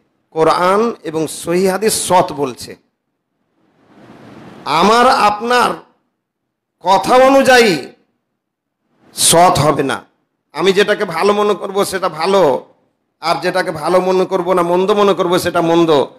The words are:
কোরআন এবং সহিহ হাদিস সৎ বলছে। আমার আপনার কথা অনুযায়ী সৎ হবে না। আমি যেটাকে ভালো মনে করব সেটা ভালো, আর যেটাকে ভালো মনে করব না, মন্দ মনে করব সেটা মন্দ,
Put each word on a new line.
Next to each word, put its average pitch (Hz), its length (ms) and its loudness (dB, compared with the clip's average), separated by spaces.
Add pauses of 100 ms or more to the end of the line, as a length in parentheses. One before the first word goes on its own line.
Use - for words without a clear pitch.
(300)
কোরআন 180 720 0
এবং 156 240 -6
সহিহ 180 440 -2
হাদিস 196 380 -4
সৎ 180 240 2
বলছে। 127 440 -10 (1900)
আমার 208 440 2
আপনার 233 600 0 (1120)
কথা 196 360 2
অনুযায়ী 254 760 4 (1200)
সৎ 175 440 2
হবে 147 240 0
না। 120 220 -6 (480)
আমি 175 200 0
যেটাকে 202 320 -2
ভালো 180 280 -2
মনে 208 220 0
করব 196 300 -4
সেটা 185 240 -4
ভালো, 160 640 -2 (460)
আর 165 160 -2
যেটাকে 175 340 -4
ভালো 165 300 -2
মনে 185 240 0
করব 175 280 -4
না, 180 100 2
মন্দ 180 280 0
মনে 202 240 2
করব 180 240 -2
সেটা 175 220 -2
মন্দ, 165 460 2 (120)